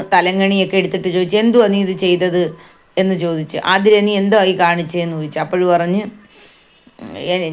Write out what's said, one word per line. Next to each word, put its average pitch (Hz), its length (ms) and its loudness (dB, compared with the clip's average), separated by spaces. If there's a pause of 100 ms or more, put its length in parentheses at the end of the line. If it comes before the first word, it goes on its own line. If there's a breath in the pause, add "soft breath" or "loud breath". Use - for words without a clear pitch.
തലങ്ങണിയൊക്കെ 190 680 2
എടുത്തിട്ട് 180 320 -2
ചോദിച്ചു, 180 280 0
"എന്തുവാ 226 300 4
നീ 202 140 2
ഇത് 185 160 -2
ചെയ്തത്?" 180 460 0 (540 loud breath)
എന്ന് 190 180 0
ചോദിച്ചു. 160 500 -4
"ആതിര, 196 340 4
നീ 208 140 0
എന്തോ 202 240 2
ആയി 190 160 4
കാണിച്ചതെന്ന്?" 170 640 -2
ചോദിച്ചു. 156 240 -8
അപ്പോഴും 180 280 -2
പറഞ്ഞ്, 175 340 0 (1200 soft breath)
"എ-, 170 300 -4